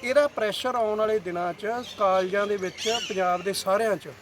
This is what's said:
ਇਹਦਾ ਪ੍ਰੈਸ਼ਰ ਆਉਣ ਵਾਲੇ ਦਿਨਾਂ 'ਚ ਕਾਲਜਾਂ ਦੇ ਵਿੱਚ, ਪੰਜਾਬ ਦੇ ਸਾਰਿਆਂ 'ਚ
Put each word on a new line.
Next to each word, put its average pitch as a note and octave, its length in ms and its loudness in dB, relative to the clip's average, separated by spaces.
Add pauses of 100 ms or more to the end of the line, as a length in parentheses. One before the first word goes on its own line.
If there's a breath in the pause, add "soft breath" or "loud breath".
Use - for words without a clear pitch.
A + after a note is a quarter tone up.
ਇਹਦਾ A#3+ 240 4
ਪ੍ਰੈਸ਼ਰ A3 480 -2
ਆਉਣ G#3+ 240 0
ਵਾਲੇ A3 200 2
ਦਿਨਾਂ F3 340 -4
'ਚ G3 140 -8 (300)
ਕਾਲਜਾਂ F#3+ 500 2
ਦੇ G3+ 100 -2
ਵਿੱਚ, F#3 320 -4 (200)
ਪੰਜਾਬ F3+ 340 0
ਦੇ G3 100 -2
ਸਾਰਿਆਂ G3+ 420 2
'ਚ D#3 140 -10 (120)